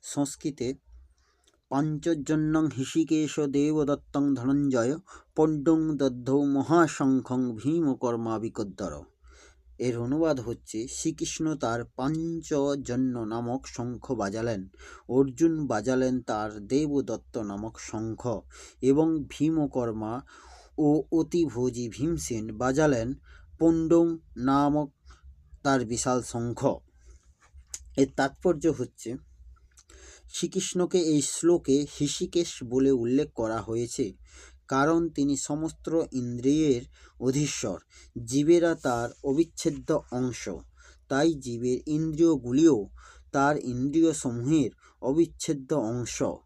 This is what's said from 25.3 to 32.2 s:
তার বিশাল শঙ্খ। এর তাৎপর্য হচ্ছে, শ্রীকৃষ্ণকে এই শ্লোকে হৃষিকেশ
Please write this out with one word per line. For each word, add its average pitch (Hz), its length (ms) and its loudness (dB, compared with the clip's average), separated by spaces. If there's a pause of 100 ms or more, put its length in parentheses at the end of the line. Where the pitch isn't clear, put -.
তার 135 220 4
বিশাল 123 380 0
শঙ্খ। 117 380 -6 (1400)
এর 135 200 4
তাৎপর্য 151 480 0 (140)
হচ্ছে, - 320 -8 (1200)
শ্রীকৃষ্ণকে 180 680 -2 (120)
এই 147 100 4
শ্লোকে 165 540 2 (160)
হৃষিকেশ 170 580 -2 (140)